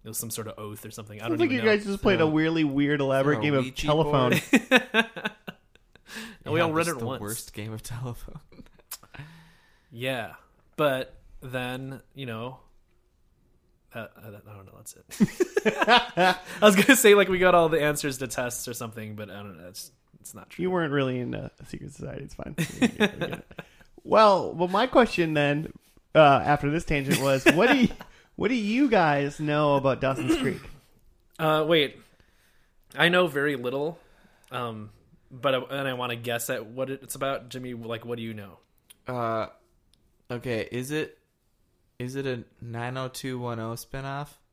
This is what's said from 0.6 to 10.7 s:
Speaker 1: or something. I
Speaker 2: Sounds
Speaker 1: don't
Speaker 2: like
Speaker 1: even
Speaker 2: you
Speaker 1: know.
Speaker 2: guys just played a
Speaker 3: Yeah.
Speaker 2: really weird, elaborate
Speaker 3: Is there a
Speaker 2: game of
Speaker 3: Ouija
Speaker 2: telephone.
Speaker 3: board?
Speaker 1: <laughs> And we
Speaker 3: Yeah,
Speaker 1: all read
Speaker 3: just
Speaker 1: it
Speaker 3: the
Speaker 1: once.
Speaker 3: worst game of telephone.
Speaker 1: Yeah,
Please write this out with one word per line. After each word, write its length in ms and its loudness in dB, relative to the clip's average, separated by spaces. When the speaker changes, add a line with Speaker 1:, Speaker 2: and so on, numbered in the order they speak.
Speaker 1:
or 60 -14
something. 280 -16
I 40 -12
Speaker 2:
Sounds 80 -4
Speaker 1:
don't 80 -2
Speaker 2:
like 80 4
Speaker 1:
even 100 -2
Speaker 2:
you 120 -2
Speaker 1:
know. 60 6
Speaker 2:
guys 100 -4
just 160 -4
played 200 4
a 40 6
Speaker 3:
Yeah. 60 0
Speaker 2:
really 320 2
weird, 380 0
elaborate 420 2
Speaker 3:
Is 80 2
there 0 -
a 0 -
Speaker 2:
game 80 4
of 60 0
Speaker 3:
Ouija 220 -8
Speaker 2:
telephone. 520 4
Speaker 3:
board? 180 2
Speaker 1:
<laughs> 260 -10
And 80 -6
we 60 2
Speaker 3:
Yeah, 60 4
Speaker 1:
all 80 0
read 120 2
Speaker 3:
just 100 -4
Speaker 1:
it 40 -10
Speaker 3:
the 60 -6
Speaker 1:
once. 160 -6
Speaker 3:
worst 320 -8
game 200 -10
of 100 -12
telephone. 560 -10
Speaker 1:
Yeah, 420 -6